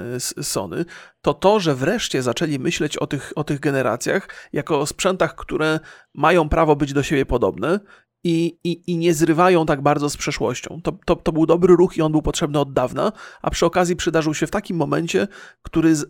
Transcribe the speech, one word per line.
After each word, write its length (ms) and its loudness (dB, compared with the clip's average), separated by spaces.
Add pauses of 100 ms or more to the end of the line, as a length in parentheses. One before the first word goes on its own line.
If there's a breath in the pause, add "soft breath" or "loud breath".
(160)
s-, 260 -8
Sony, 440 -6 (360 loud breath)
to 120 0
to, 260 4
że 160 0
wreszcie 480 -2
zaczęli 360 -2
myśleć 380 -4
o 100 -6
tych, 280 -8
o 80 -4
tych 160 -4
generacjach 680 -2 (260 loud breath)
jako 260 -2
o 60 -2
sprzętach, 500 -2
które 440 -2 (340 loud breath)
mają 360 2
prawo 260 4
być 180 -2
do 100 2
siebie 220 0
podobne 540 0 (440 soft breath)
i, 400 0
i, 280 -4
i 60 0
nie 160 2
zrywają 520 4
tak 160 -2
bardzo 280 2
z 80 -8
przeszłością. 680 -6
To, 80 -4 (140)
to, 100 2
to 160 -4
był 140 2
dobry 300 6
ruch 220 4
i 40 0
on 100 0
był 100 2
potrzebny 380 -2
od 140 -2
dawna, 380 0 (300 loud breath)
a 80 -2
przy 160 0
okazji 300 2
przydarzył 380 0
się 140 -2
w 40 -6
takim 260 -4
momencie, 500 0 (340 loud breath)
który 340 2
z-, 140 -4